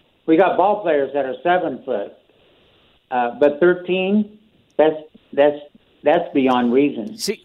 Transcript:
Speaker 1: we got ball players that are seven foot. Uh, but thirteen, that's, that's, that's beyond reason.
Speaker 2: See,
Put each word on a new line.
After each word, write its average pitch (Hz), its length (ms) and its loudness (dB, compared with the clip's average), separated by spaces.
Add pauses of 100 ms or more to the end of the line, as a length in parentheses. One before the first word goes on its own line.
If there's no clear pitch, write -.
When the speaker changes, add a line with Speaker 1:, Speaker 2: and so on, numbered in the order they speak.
(260)
Speaker 1:
we 160 100 4
got 175 220 4
ball 196 240 2
players 143 320 0
that 143 100 -2
are 131 180 -6
seven 165 420 -2
foot. 107 280 -6 (1000)
Uh, 120 200 -2 (100)
but 147 200 2
thirteen, 185 760 0 (380)
that's, 156 200 2 (360)
that's, 147 240 2 (480)
that's 160 300 0
beyond 123 400 2
reason. 117 420 -2
Speaker 2:
See, - 280 -8